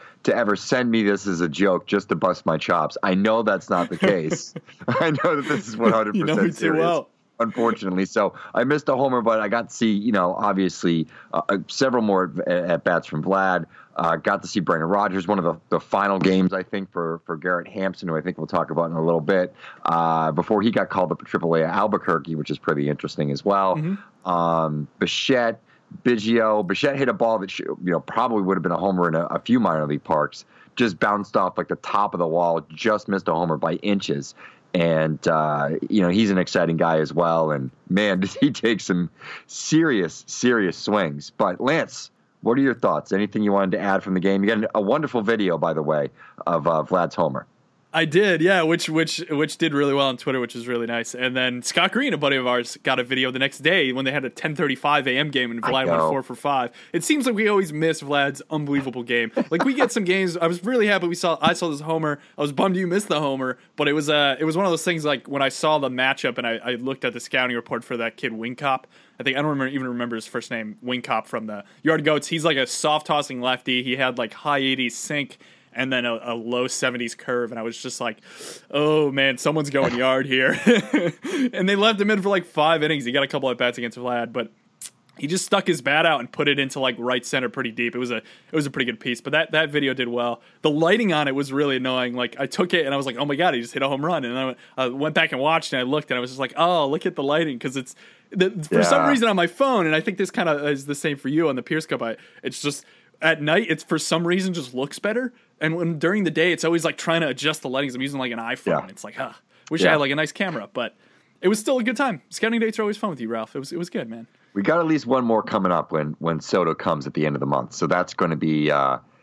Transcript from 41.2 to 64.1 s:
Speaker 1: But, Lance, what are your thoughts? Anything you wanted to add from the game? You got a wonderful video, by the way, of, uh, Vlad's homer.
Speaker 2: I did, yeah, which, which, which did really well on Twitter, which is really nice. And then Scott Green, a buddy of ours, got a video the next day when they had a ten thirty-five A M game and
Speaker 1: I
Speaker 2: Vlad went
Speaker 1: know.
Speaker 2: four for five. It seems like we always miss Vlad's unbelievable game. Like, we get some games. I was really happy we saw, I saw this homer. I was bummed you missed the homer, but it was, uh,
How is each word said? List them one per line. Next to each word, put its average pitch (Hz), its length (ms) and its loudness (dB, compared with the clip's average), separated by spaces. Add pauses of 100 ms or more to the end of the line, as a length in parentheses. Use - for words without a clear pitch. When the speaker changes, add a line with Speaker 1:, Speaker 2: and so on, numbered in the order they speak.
Speaker 1:
But, 95 220 0
Lance, 135 520 -2 (300)
what 117 160 2
are 139 40 2
your 131 140 2
thoughts? 80 360 0
Anything 101 320 0
you 101 80 2
wanted 98 200 2
to - 80 0
add 98 240 0
from 98 100 -4
the 92 60 2
game? 98 240 2
You 110 120 4
got 107 200 -2
a 107 60 2
wonderful 123 400 0
video, 101 360 0
by 82 160 0
the 78 100 -2
way, 73 260 0 (380)
of, 85 200 0
uh, 80 200 2
Vlad's 87 280 0
homer. 73 300 -2 (460)
Speaker 2:
I 165 140 2
did, 170 360 2
yeah, 180 200 4
which, 165 260 2
which, 156 300 0 (140)
which 151 260 -2
did 165 160 0
really 143 220 2
well 139 140 2
on 123 80 -4
Twitter, 131 220 -2
which 120 160 -6
is 117 120 -10
really 117 180 -2
nice. 117 300 -6
And 127 200 -2
then 127 280 -2
Scott 185 280 0
Green, 247 220 -2
a 147 60 -2
buddy 139 160 2
of 127 100 0
ours, 123 380 -2
got 131 160 2
a 123 40 2
video 131 280 -2
the 127 80 -4
next 139 240 -2
day 156 300 2
when 135 120 -2
they 131 60 -2
had 139 120 -2
a 127 60 -4
ten 156 260 -6
thirty-five 143 520 0
A 127 100 0
M 147 140 0
game 127 180 0
and 117 160 -6
Speaker 1:
I 120 60 0
Speaker 2:
Vlad - 20 0 (140)
went 165 100 2
Speaker 1:
know. - 100 4
Speaker 2:
four 139 140 0
for 127 140 -10
five. 131 340 -2 (240)
It 170 100 -2
seems 294 220 2
like 247 80 2
we 208 140 2
always 190 260 2
miss 156 300 0
Vlad's 139 480 0
unbelievable 139 500 -4
game. 120 300 0 (180)
Like, 175 160 0
we 269 80 2
get 254 180 2
some 226 120 -2
games. 180 340 0
I 170 80 0
was 175 180 0
really 226 220 2
happy 190 220 2
we 170 80 -2
saw, 165 260 0
I 165 120 4
saw 170 160 -2
this 143 100 -4
homer. 156 400 -2 (180)
I 147 40 -2
was 147 100 -2
bummed 185 240 2
you 185 100 -2
missed 196 220 0
the 151 120 0
homer, 135 380 -2 (180)
but 147 120 2
it 143 60 4
was, 151 140 0
uh, 147 320 4